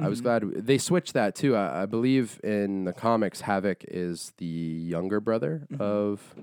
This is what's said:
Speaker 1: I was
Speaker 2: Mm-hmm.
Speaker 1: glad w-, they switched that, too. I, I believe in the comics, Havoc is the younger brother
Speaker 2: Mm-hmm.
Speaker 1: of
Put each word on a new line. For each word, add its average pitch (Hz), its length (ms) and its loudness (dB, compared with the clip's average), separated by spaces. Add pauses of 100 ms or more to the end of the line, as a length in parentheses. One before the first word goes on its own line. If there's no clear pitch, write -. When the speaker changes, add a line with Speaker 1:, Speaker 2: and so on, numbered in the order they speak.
Speaker 1:
I 95 80 0
was - 100 -2
Speaker 2:
Mm-hmm. 120 60 -8
Speaker 1:
glad 117 160 4
w-, 98 200 -4
they 127 160 4
switched 175 360 0
that, 107 220 2
too. 139 200 4
I, 92 280 0
I - 20 -2
believe 117 580 2
in 101 400 0
the 90 100 -2
comics, 110 480 2
Havoc 98 460 0
is 87 500 -6
the 87 80 -8
younger 82 760 -2
brother 135 500 -2
Speaker 2:
Mm-hmm. 139 100 -6
Speaker 1:
of 104 600 -2